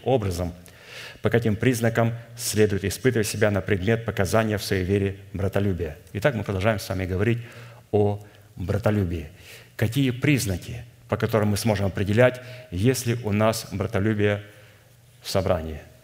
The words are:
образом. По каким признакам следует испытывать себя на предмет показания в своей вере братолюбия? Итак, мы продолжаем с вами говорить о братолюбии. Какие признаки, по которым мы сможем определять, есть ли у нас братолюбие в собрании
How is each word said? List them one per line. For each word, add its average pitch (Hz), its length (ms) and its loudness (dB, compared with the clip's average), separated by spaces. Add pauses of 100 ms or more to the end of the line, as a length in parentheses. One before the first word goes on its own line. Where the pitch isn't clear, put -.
образом. 95 480 -2 (680)
По - 80 0
каким 117 260 4
признакам 117 580 2 (220)
следует 101 480 2
испытывать 110 440 0
себя 104 220 2
на 101 120 2
предмет 107 420 0
показания 104 540 0
в 104 60 -6
своей 95 200 -2
вере 98 340 0 (140)
братолюбия? 92 680 -2 (160)
Итак, 123 220 0
мы 104 80 -4
продолжаем 101 360 0
с - 100 -8
вами 95 160 -2
говорить 101 320 0 (540)
о 104 280 2 (360)
братолюбии. 92 720 0 (480)
Какие 127 320 0
признаки, 120 720 -2 (240)
по - 80 0
которым 107 340 2
мы 101 80 2
сможем 101 280 0
определять, 104 560 2 (300)
есть 113 340 0
ли 117 180 0
у 107 80 -4
нас 110 400 0
братолюбие 104 720 0 (800)
в - 80 -12
собрании 85 520 -2 (220)